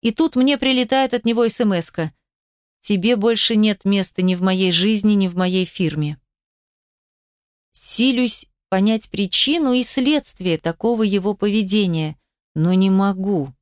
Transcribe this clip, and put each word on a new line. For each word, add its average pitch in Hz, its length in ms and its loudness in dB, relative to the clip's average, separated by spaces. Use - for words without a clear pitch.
И 226 120 -2
тут 311 240 0
мне 269 220 2
прилетает 262 540 0
от 240 120 -4
него 233 200 2
эс 220 160 -2
эм 214 120 2
эска: 165 400 -4
«Тебе 208 360 0
больше 226 400 0
нет 214 280 2
места 190 380 -2
ни 185 140 2
в 175 60 -4
моей 185 280 2
жизни, 208 440 2
ни 196 120 2
в 175 100 -6
моей 185 280 0
фирме». 151 560 -4
Силюсь 247 760 -2
понять 214 400 0
причину 262 640 0
и 254 100 2
следствие 247 760 -2
такого 220 440 -2
его 202 320 -2
поведения, 196 800 -2
но 170 200 2
не 190 160 4
могу. 190 720 0